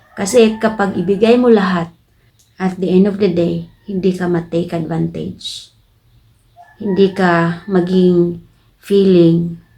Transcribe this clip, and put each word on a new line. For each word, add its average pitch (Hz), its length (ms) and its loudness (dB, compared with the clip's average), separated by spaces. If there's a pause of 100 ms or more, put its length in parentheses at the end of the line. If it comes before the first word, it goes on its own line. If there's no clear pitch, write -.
(140)
Kasi 220 480 0
kapag 208 320 -2
ibigay 196 480 0
mo 247 80 2
lahat, 185 400 2 (720)
at 185 160 -4
the 180 160 -2
end 190 160 4
of 196 80 -6
the 196 160 0
day, 170 400 -4 (160)
hindi 185 240 -2
ka 180 160 -6
ma-take 170 480 -4
advantage. 165 960 -8 (1040)
Hindi 196 380 0
ka 170 500 -2
maging 180 800 0 (320)
feeling 175 800 2 (200)